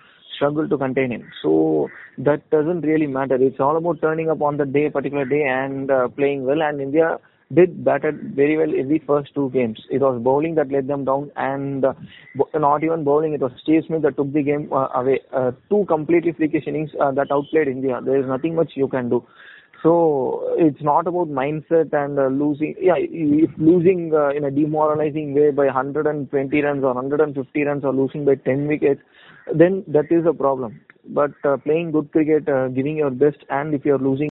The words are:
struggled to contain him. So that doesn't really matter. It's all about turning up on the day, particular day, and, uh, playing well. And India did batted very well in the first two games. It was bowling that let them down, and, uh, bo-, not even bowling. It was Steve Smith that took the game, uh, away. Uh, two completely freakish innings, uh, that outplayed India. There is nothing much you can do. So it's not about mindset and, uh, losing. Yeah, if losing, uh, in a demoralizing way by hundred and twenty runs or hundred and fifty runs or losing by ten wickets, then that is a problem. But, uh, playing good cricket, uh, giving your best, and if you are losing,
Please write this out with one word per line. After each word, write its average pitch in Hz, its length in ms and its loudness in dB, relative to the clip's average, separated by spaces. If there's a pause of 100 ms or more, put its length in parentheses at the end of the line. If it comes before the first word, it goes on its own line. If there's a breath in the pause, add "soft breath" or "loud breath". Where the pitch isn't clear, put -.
(360 soft breath)
struggled 147 360 -2
to 147 60 0
contain 131 340 -2
him. 104 180 -10 (120)
So 156 480 2 (280 loud breath)
that 143 320 -2
doesn't 156 320 0
really 156 260 0
matter. 135 280 -2
It's 131 260 2
all 147 160 2
about 165 240 -2
turning 160 280 -2
up 156 120 -2
on 147 160 0
the 147 80 0
day, 143 240 0
particular 143 340 -4
day, 143 200 0
and, 135 460 -2
uh, 127 200 2
playing 139 360 -2
well. 147 160 0
And 147 200 -2
India 156 360 0 (360 soft breath)
did 160 300 2
batted 143 500 -2
very 143 240 2
well 156 160 0
in 131 140 -2
the 156 120 0
first 147 360 -2
two 139 140 -2
games. 123 280 -2 (140)
It 139 80 0
was 131 240 2
bowling 147 320 2
that 143 160 0
let 139 160 -2
them 143 160 -4
down, 139 320 -2
and, 135 480 -4
uh, 135 80 2 (420 loud breath)
bo-, 131 140 0 (100)
not 147 240 2
even 160 220 -2
bowling. 151 300 2
It 139 80 -4
was 127 100 -2 (100)
Steve 156 240 2
Smith 160 180 -4
that 143 120 2
took 143 160 -2
the 147 100 0
game, 147 300 -2
uh, 135 240 2
away. 131 240 2 (140)
Uh, 131 180 0 (180)
two 208 200 2
completely 160 420 2
freakish 156 340 -2
innings, 147 260 -6 (100)
uh, 139 100 2
that 135 180 -2
outplayed 147 380 0
India. 131 340 -4
There 131 140 0
is 135 100 0
nothing 135 300 -4
much 165 200 0
you 135 120 -2
can 127 220 -4
do. 120 120 0 (600 loud breath)
So 156 760 2
it's 151 220 2
not 151 260 2
about 175 200 -2
mindset 151 640 -2
and, 143 260 -2
uh, 139 100 2
losing. 147 520 -2
Yeah, 180 180 4
if 156 600 0
losing, 170 580 4
uh, 147 140 4
in 147 160 -2
a 139 60 -2
demoralizing 151 840 0
way 147 180 4
by 139 160 2
hundred 135 400 -2
and 151 220 -4
twenty 143 320 0
runs 143 240 -2
or 131 80 2
hundred 135 260 -4
and 151 160 2
fifty 143 300 -4
runs 143 180 -4
or 135 80 0
losing 135 320 -2
by 139 120 4
ten 139 320 -2
wickets, 147 340 0 (520 soft breath)
then 180 360 4
that 147 200 2
is 170 160 2
a 165 80 2
problem. 131 460 -4 (300)
But, 143 220 -2 (120)
uh, 143 140 2
playing 160 340 -2
good 147 220 -2
cricket, 156 340 2
uh, 131 220 0
giving 135 260 -4
your 151 140 0
best, 143 400 0
and 143 240 -4
if 143 100 -4
you 143 120 2
are 131 40 0
losing, 135 360 -2